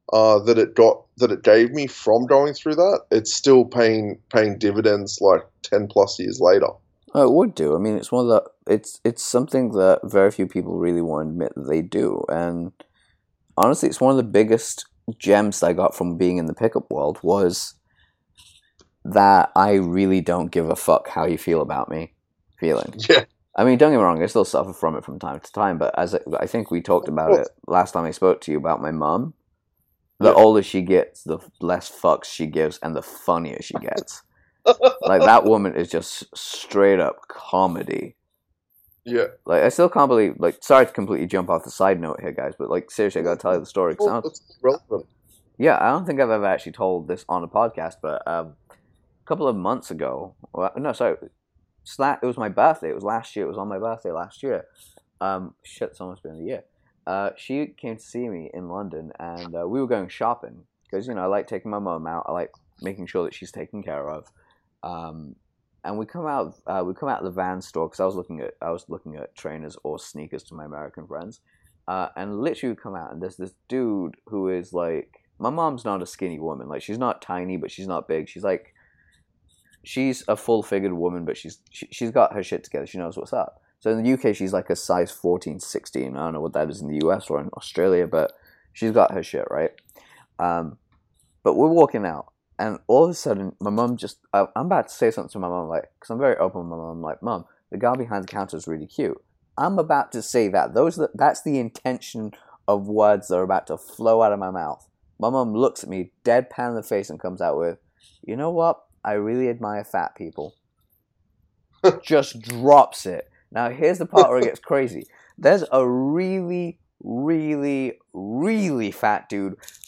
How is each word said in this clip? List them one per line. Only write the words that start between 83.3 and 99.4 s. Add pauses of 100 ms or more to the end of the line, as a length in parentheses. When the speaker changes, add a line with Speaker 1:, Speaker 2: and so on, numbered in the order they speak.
Speaker 2:
up. (200)
So
in
the
U
K,
she's,
like,
a
size
fourteen,
sixteen.
I
don't
know
what
that
is
in
the
U
S
or
in
Australia,
but (400)
she's
got
her
shit,
right? (600)
Um, (640)
but
we're
walking
out, (320)
and
all
of
a
sudden,
my
mum
just, (140)
I, (100)
I'm
about
to
say
something
to
my
mum,
like, (140)
'cause
I'm
very
open
with
my
mum,
like,
"Mum, (260)
the
guy
behind
the
counter
is
really
cute." (380)